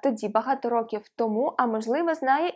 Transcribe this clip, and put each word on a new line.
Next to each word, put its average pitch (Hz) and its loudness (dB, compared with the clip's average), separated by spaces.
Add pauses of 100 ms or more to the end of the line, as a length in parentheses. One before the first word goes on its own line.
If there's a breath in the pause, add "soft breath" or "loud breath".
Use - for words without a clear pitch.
тоді, 214 0
багато 240 2
років 226 -2 (140)
тому, 226 0
а 247 2
можливо, 233 -2
знає 302 0